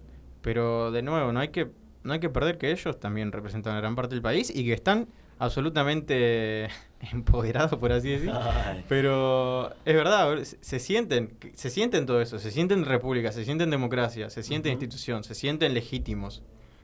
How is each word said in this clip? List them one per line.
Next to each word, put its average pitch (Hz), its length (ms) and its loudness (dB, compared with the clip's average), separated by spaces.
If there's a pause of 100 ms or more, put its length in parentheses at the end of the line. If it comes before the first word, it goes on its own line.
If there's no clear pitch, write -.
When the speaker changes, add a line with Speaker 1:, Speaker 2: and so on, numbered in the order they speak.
(400)
Speaker 1:
Pero, 117 500 0
de 117 120 0
nuevo, 139 300 0
no 120 80 2
hay 151 80 0
que, 156 220 -2 (320)
no 135 120 -2
hay 160 60 -2
que 165 100 -2
perder 151 280 0
que 143 140 0
ellos 175 260 -4
también 104 320 -2
representan 107 460 -6
a 107 40 -2
gran 110 140 -2
parte 123 200 -4
del 117 80 -4
país 151 320 0
y 131 100 -2
que 117 80 2
están 214 360 0 (300)
absolutamente 123 1300 0 (200)
<laughs> - 240 -14
empoderados, 120 680 2
por 120 140 2
así 123 180 0
decir. 147 220 0
Speaker 2:
Ay. 107 560 0
Speaker 1:
Pero 131 840 2 (140)
es 156 100 6
verdad, 156 500 6
se, - 160 -14
se - 180 -6
sienten, 147 580 0 (180)
se 127 160 -6
sienten 170 360 2
todo 120 140 4
eso, 117 180 -2
se 107 120 -8
sienten 175 340 2
república, 123 480 0
se 113 120 -6
sienten 160 260 0
democracia, 120 600 -2
se 113 120 -10
sienten 151 300 -2
Speaker 2:
Ujú. 131 100 -4
Speaker 1:
institución, 117 420 -6
se 107 100 -12
sienten 147 400 0
legítimos. 113 680 -4 (420)